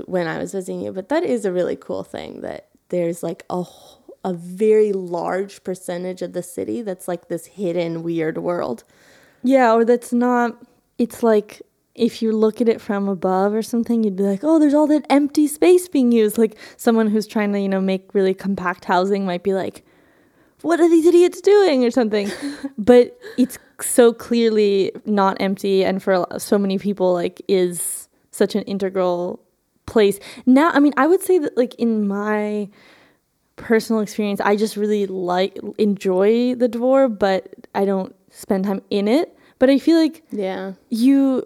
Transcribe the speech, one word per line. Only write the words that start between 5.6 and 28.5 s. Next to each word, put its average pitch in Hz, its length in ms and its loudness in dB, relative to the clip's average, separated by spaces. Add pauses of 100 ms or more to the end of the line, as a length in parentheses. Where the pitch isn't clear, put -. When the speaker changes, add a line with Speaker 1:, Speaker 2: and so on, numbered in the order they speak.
Speaker 1:
percentage 180 580 -8
of 180 120 -8
the 180 100 -8
city 214 380 -8
that's, 196 260 -10
like, 175 220 -8
this 170 160 -8
hidden, 170 580 -6
weird 165 340 -4
world. 175 460 -6 (600)
Speaker 2:
Yeah, 247 300 4
or 233 120 4
that's 240 260 0
not, 240 460 0 (400)
it's - 260 -4
like, 214 380 0 (340)
if 240 260 -2
you 220 120 0
look 220 280 0
at 226 80 0
it - 120 0
from 202 260 -4
above 190 460 0
or 220 80 -2
something, 233 420 -2
you'd 202 140 0
be 202 60 0
like, 196 200 0
"Oh, 320 160 4
there's 294 140 4
all 302 140 4
that 302 220 2
empty 294 380 2
space 359 400 4
being 247 240 2
used." 214 260 2
Like, 220 180 2 (200)
someone 226 320 2
who's 208 180 0
trying 208 280 -2
to, 202 60 -2
you 196 100 -2
know, 190 120 0
make 190 320 -4
really 190 220 2
compact 185 500 -6
housing 196 400 0
might 180 160 -4
be 196 120 -2
like, - 300 -6 (800)
"What 330 180 0
are 339 100 4
these 320 180 4
idiots 349 340 4
doing?" 370 440 4
or 240 60 2
something. 214 380 -2 (240)
Speaker 1:
<laughs> 277 240 -14
Speaker 2:
But 247 400 4 (200)
it's 247 200 0 (240)
so 233 320 4
clearly 214 800 0 (140)
not 196 340 0
empty, 196 440 0
and 190 200 -2
for 190 100 0
a 185 60 0
lo-, - 180 -6
so - 220 0
many 190 180 -2
people, 185 360 -2
like, 175 340 -4
is 180 600 -2 (240)
such 196 220 -2